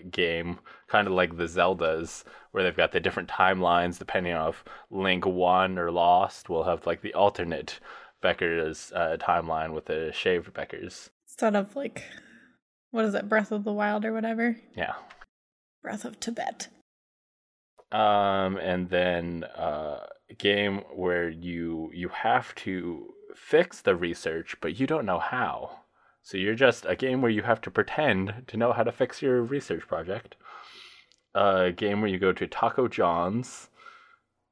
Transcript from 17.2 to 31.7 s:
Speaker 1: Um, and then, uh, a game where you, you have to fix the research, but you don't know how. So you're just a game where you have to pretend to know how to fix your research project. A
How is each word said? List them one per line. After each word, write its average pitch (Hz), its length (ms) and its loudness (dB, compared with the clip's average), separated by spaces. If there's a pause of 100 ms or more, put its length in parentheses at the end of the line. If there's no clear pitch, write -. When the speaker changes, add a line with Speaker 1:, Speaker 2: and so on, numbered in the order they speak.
Speaker 1:
Um, 101 640 4
and 90 340 0
then, 87 540 0
uh, 76 600 -6 (220)
a 107 60 -20
game 101 440 2 (140)
where 87 360 0
you, 82 680 -6
you 87 140 -6
have - 480 -2
to 87 580 -8 (220)
fix - 460 2
the 98 120 4
research, 85 640 -4
but 85 200 -4
you 131 60 0
don't 147 200 -2
know 90 140 0
how. 87 600 -6 (400)
So - 140 -10
you're 101 200 0
just 123 320 4
a 90 80 2
game 131 260 0
where 120 80 4
you 104 120 2
have 113 180 2
to - 100 -10
pretend 107 800 0
to - 80 -8
know 117 160 2
how 113 100 2
to - 80 0
fix - 320 -2
your 127 200 4
research 117 440 -4
project. 90 480 -6 (1040)
A 95 340 4